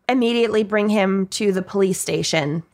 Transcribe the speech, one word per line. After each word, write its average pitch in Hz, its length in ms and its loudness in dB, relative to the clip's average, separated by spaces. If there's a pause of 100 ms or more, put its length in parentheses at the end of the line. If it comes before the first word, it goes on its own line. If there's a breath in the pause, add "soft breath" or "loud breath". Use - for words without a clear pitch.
immediately 233 540 2
bring 208 260 0
him 196 380 2
to 208 260 -2
the 185 80 -2
police 190 380 0
station, 160 640 -2 (100)